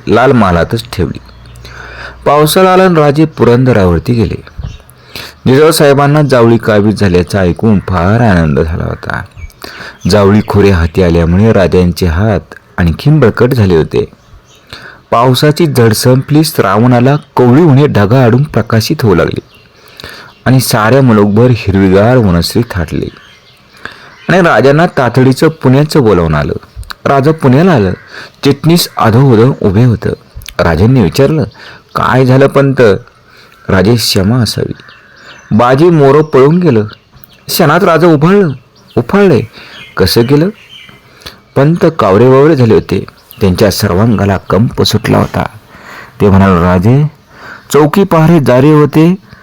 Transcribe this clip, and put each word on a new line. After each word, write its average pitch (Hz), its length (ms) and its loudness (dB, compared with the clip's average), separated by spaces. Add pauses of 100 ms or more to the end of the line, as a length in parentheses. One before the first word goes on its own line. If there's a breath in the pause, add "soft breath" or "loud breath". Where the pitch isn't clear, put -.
लाल 120 240 2
महालातच 95 600 -2
ठेवली. - 260 -6 (1080 loud breath)
पावसाळा 151 460 2
आला 185 120 2
आणि 180 100 0
राजे 147 300 0
पुरंदरावरती 120 880 0
गेले. 113 300 -4 (1040 loud breath)
जिजाऊ 147 240 2
साहेबांना 143 520 2
जावळी 117 360 2
काबीज 107 420 0
झाल्याचा 90 400 -2
ऐकून 95 380 0
फार 95 420 -2
आनंद 82 400 0
झाला 80 240 -4
होता. - 380 -10 (880 loud breath)
जावळी 101 380 2
खोरे 101 220 0
हाती 85 320 0
आल्यामुळे 87 500 0
राजांचे 90 540 0
हात 87 340 -2 (380)
आणखीन 92 420 0
बळकट 123 340 0
झाले 98 220 0
होते. 62 280 -2 (1080 loud breath)
पावसाची 131 560 0
झड 120 260 2
संपली, 135 520 0
श्रावणाला 120 720 0
कोवळी 127 460 2
उन्हे 147 240 4
ढगा 113 380 0
आडून 120 180 2
प्रकाशित 117 600 -4
होऊ 104 120 2
लागली 80 260 -2 (1040 loud breath)
आणि 131 160 2
साऱ्या 123 420 0
मुलुकभर 110 480 2
हिरवीगार 98 640 0
वनश्री 101 540 0
थाटली. 78 380 -8 (1200 loud breath)
आणि 170 120 0
राजांना 143 460 2
तातडीचं 131 600 0
पुण्याचं 143 520 0
बोलावून 87 340 0
आलं. 73 180 -4 (520)
राजा 139 280 0
पुण्याला 127 400 2
आलं. 101 200 0 (520 loud breath)
चिटणीस 151 520 0
अधोअधो 117 560 2 (100)
उभे 104 220 0
होतं. 117 260 -2 (500)
राजांनी 95 420 2
विचारलं, 139 420 0 (500 loud breath)
"काय 123 320 0
झालं 135 200 2
पंत?" 139 340 0 (880 soft breath)
"राजे, 95 280 0
क्षमा 104 400 -2
असावी. - 360 -4 (800 loud breath)
बाजी 131 400 2
मोरं 147 320 2
पळून 147 360 2
गेलं." 131 260 0 (600)
"क्षणात 170 380 0
राजा 165 220 2
उभाळलं, 170 420 2 (480)
उफाळलंय. 170 440 0 (560 loud breath)
कसं 98 260 0
केलं?" 147 260 0 (1080 loud breath)
पंत 156 300 0 (120)
कावरे 110 320 2
बावरे 143 260 4
झाले 113 180 2
होते. 92 300 -2 (360)
त्यांच्या 98 300 0
सर्वांगाला 98 680 -2
कंप 113 460 -4
सुटला - 360 -2
होता. - 280 -4 (760 loud breath)
ते 101 100 2
म्हणाले, 95 300 2
"राजे, 95 460 0 (680 loud breath)
चौकी 151 320 2
पहारे 165 360 2
जारी 127 320 2
होते. 156 420 2 (280 loud breath)